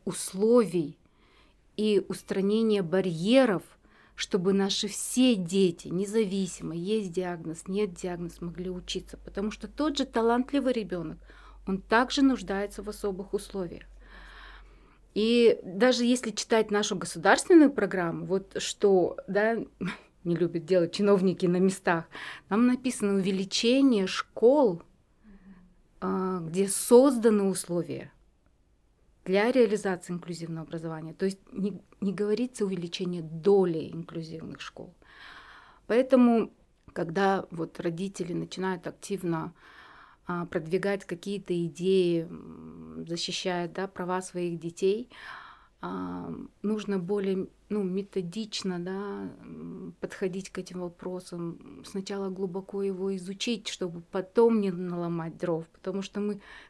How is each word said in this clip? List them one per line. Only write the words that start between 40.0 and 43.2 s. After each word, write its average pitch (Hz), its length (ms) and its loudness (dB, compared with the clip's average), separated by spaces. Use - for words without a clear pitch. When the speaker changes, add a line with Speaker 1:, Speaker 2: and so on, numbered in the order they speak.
Speaker 1:
а, 175 180 -6
продвигать 185 600 -4
какие-то 196 480 -8
идеи, 175 600 2
м, 160 800 -14
защищая, 175 600 -4